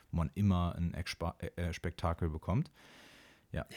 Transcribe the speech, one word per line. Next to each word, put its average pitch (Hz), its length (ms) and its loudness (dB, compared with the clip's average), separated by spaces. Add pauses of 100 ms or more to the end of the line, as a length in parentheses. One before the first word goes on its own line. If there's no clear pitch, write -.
(120)
wo - 60 0
man 78 180 2
immer 90 420 4
ein 85 160 0
Expa-, - 460 -4
äh, - 300 -4
äh, 82 40 -4
Spektakel 82 560 0
bekommt. 85 400 0 (800)
Ja. - 140 -4 (120)